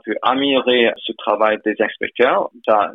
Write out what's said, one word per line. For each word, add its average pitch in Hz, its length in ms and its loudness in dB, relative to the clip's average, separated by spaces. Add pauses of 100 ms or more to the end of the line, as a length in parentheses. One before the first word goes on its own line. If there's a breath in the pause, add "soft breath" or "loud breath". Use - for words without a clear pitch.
peut 110 160 -4
améliorer 123 800 0
ce - 140 -10
travail 107 520 0
des 107 160 0
inspecteurs, 120 720 -2 (160)
ça 104 280 2